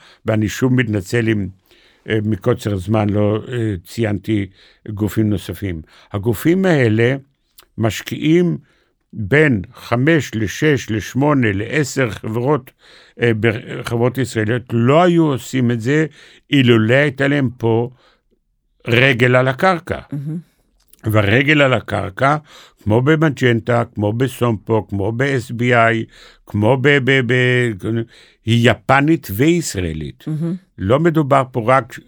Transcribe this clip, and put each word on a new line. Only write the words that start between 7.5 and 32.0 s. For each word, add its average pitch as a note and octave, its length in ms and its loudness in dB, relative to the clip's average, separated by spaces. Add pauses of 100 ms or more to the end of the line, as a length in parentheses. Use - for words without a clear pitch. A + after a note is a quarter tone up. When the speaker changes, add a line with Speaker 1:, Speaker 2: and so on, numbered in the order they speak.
Speaker 1:
משקיעים D3+ 800 0 (560)
בין A#2+ 480 2 (120)
חמש, C3+ 640 0
לשש, A#2+ 560 -2
לשמונה, B2+ 600 0
לעשר B2+ 560 -2
חברות, A#2+ 640 -4 (500)
אה, A#2 180 4
ב-, A#2 440 -2
חברות A#2+ 340 -2
ישראליות, A2+ 440 -4 (100)
לא B2 320 4
היו F3 220 4
עושים B2+ 460 -2
את A#2+ 100 -4
זה D3 240 0 (440)
אילולא A#2+ 440 4
הייתה C#3 340 2
להם C#3 300 0
פה A2+ 320 0 (1000)
רגל B2 480 2
על B2+ 120 2
הקרקע. D#3+ 520 -2 (120)
Speaker 2:
מהמם. D3+ 260 -8 (640)
Speaker 1:
והרגל A#2 580 2
על C3 120 4
הקרקע, G2+ 640 -2 (460)
כמו A2 180 2
במג'נטה, B2+ 800 2 (120)
כמו G#2 180 -2
בסומפו, A#2 720 -2
כמו G2 240 -4
ב-S B2+ 400 -4
B A2+ 100 -6
I, A2+ 440 2 (400)
כמו G#2+ 360 2
ב-, C3 60 2 (160)
ב-, C3+ 240 2
ב-, B2 720 0 (440)
היא A#2 260 4
יפנית D3 600 2
וישראלית. G2 960 -2
Speaker 2:
מהמם. D#3+ 280 -4 (220)
Speaker 1:
לא G#2+ 220 2
מדובר D3 520 2
פה A#2+ 160 -4
רק C3 400 0